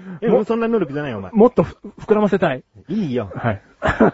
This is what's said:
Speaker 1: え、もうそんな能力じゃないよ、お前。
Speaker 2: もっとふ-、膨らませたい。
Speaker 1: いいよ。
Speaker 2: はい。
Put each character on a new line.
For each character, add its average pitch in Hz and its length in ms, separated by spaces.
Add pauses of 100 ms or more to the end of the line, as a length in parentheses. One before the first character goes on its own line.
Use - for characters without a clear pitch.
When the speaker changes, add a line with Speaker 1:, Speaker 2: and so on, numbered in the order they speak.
(200)
Speaker 1:
え、 226 80
も 208 120
う 208 40
そ 226 120
ん 233 40
な 226 80
能 226 100
力 151 140
じ 143 60
ゃ 147 40
な 147 60
い 123 40
よ、 107 60
お - 20
前。 92 120
Speaker 2:
も 226 140
っ 247 60
と 175 100
ふ-、 - 140 (240)
膨 - 140
ら 208 60
ま 208 80
せ 196 100
た 160 160
い。 131 80 (260)
Speaker 1:
い 196 180
い 127 80
よ。 110 200
Speaker 2:
は 117 180
い。 101 100 (520)